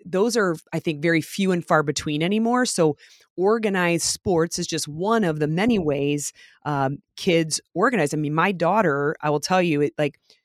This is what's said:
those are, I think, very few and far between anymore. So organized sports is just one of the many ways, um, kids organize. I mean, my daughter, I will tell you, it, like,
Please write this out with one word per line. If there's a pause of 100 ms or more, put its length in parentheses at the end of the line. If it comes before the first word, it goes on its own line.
those
are, (160)
I
think,
very
few
and
far
between
anymore.
So (400)
organized
sports
is
just
one
of
the
many
ways, (320)
um, (180)
kids (140)
organize.
I
mean,
my
daughter,
I
will
tell
you,
it,
like, (260)